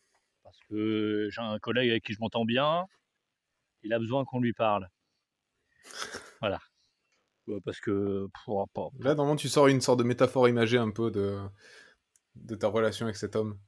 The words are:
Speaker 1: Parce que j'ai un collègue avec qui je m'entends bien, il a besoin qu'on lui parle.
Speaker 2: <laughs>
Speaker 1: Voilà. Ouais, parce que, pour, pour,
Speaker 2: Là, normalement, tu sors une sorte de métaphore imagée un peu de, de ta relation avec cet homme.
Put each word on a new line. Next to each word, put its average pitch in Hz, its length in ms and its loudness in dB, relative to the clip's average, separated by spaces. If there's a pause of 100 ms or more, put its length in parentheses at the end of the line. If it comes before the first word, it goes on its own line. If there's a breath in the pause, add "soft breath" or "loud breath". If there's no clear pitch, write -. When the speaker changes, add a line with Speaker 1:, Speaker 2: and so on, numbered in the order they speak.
(420)
Speaker 1:
Parce - 160 -20 (100)
que 107 640 0
j'ai 117 120 -6
un 110 180 -4
collègue 120 320 2
avec 113 120 2
qui 110 100 -8
je 101 60 -8
m'entends 113 240 -2
bien, 151 440 0 (960)
il 110 100 -4
a 117 60 2
besoin 123 260 -2
qu'on 123 140 -4
lui 120 140 2
parle. 104 360 0 (960)
Speaker 2:
<laughs> - 580 -14
Speaker 1:
Voilà. 98 180 -2 (840)
Ouais, 104 180 -8
parce - 160 -8
que, 98 480 -2 (160)
pour, 98 260 -4
pour, 92 280 -8
Speaker 2:
Là, 127 160 0
normalement, 147 220 0
tu 143 140 -4
sors 139 180 6
une 135 140 4
sorte 127 180 4
de 123 40 2
métaphore 123 460 4
imagée 120 300 4
un 110 100 0
peu 113 220 -2
de, 98 260 -2 (960 soft breath)
de 113 220 -12
ta 107 120 0
relation 110 380 0
avec 104 100 -4
cet 101 200 -6
homme. 107 320 -2